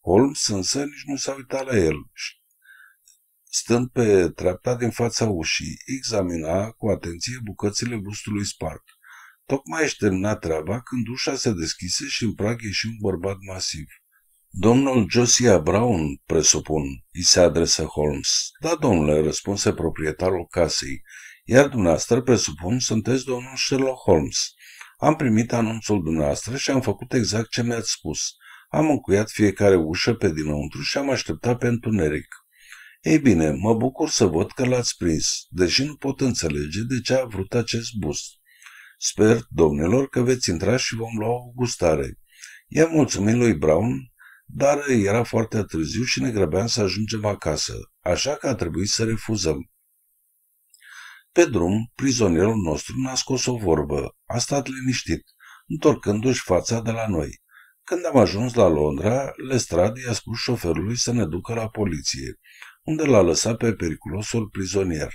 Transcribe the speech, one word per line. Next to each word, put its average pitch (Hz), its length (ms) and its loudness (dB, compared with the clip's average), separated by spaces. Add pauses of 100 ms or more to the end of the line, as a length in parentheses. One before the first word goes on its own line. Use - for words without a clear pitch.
Holmes 127 460 2
însă 98 320 -2
nici 143 260 -8
nu 139 120 -6
s-a 135 180 -6
uitat 135 300 -8
la 131 120 -2
el. 80 200 2 (1500)
Stând - 480 -2
pe 101 380 4
treapta 90 460 -2
din 117 160 -2
fața 117 380 -2
ușii, 80 460 -4 (220)
examina 92 720 -2
cu - 180 -6
atenție 90 540 -6
bucățile 104 540 -6
bustului 104 500 -6
spart. - 360 -10 (600)
Tocmai 151 380 -2
își 139 140 -2
termina 104 400 0
treaba 85 440 -4
când 120 260 -6
ușa 127 280 -4
se 127 180 0
deschise 87 540 -6
și - 180 -4
în 101 100 -2
prag 117 280 -2
ieși 104 240 -6
un 113 140 -8
bărbat 98 360 -2 (100)
masiv. 90 400 -8 (640)
„Domnul 120 600 2
Josiah 120 500 6
Brown, 87 640 0
presupun”, 78 580 2 (280)
i 87 120 -10
se - 180 4
adresă 82 420 4
Holmes. 76 680 -2 (120)
„Da, 165 140 0
domnule”, 78 480 2
răspunse 98 500 -2
proprietarul 82 800 -2
casei, 78 520 -2 (420)
„iar 131 240 6
dumneavoastră, 110 540 2
presupun, 95 560 0
sunteți 120 460 -2
domnul 127 320 -8
Sherlock 131 460 -2
Holmes. - 500 2 (440)
Am 151 200 2
primit 117 360 2
anunțul 110 500 -2
dumneavoastră 78 540 -2
și 139 140 -4
am 135 100 2
făcut 117 320 -4
exact 110 360 0
ce - 140 -4
mi-ați 117 280 -4
spus. - 400 -6 (380)
Am 156 220 2
încuiat 107 400 0
fiecare 101 460 4
ușă 87 380 0
pe 98 180 0
dinăuntru 78 480 -4
și - 180 -4
am 139 120 -2
așteptat 120 480 -2
pe 127 80 -2
întuneric. 104 640 0 (720)
Ei 156 180 4
bine, 90 320 6
mă 87 240 2
bucur 120 340 -2
să - 180 4
văd 87 260 0
că 127 140 -4
l-ați 123 300 0
prins, - 520 -2
deși 87 360 2
nu 151 120 -8
pot 139 240 -4
înțelege 80 600 -2
de 123 180 -4
ce 123 140 0
a 131 100 2
vrut 101 300 -8
acest 117 360 -2 (100)
bust. 78 240 -4 (760)
Sper, 113 480 4
domnilor, 82 600 2
că 127 140 -2
veți 120 280 0
intra 92 260 0
și - 180 -4
vom 113 240 -6
lua 104 100 -2
o - 260 -4
gustare.” 87 640 0 (500)
I-am 165 220 4
mulțumit 113 440 2
lui 120 200 4
Brown, 90 580 2 (320)
dar 143 440 0
era 110 340 2
foarte 113 400 -2
târziu 82 400 -4
și 127 180 -2
ne 131 100 -2
grăbeam 95 360 0
să 117 160 0
ajungem 104 420 -2
acasă, 80 500 -2 (260)
așa 107 340 -2
că - 140 -6
a 135 60 0
trebuit 87 340 -4
să - 160 -2
refuzăm. 104 680 -2 (1600)
Pe 175 120 6
drum, 107 500 0
prizonierul 110 680 2
nostru 78 340 -4
n-a 131 180 -4
scos - 320 -2
o 123 100 -2
vorbă, 73 600 0 (100)
a 110 120 -4
stat 135 280 -2
liniștit, 131 560 -4 (440)
întorcându-și 127 760 0
fața 92 380 0
de 113 100 -4
la 113 180 -4
noi. 80 340 -4 (400)
Când 180 220 -4
am 156 120 2
ajuns 107 380 2
la 107 140 6
Londra, 80 600 0 (180)
Lestrade 113 520 0
i-a 123 120 -6
spus 113 260 -8
șoferului 98 580 -2
să 120 160 -2
ne 120 120 2
ducă 87 300 -6
la 113 140 -4
poliție, 76 720 -4 (440)
unde 156 220 -2
l-a 127 160 6
lăsat 90 360 2
pe 113 180 0
periculosul 98 760 -4
prizonier. 92 680 -4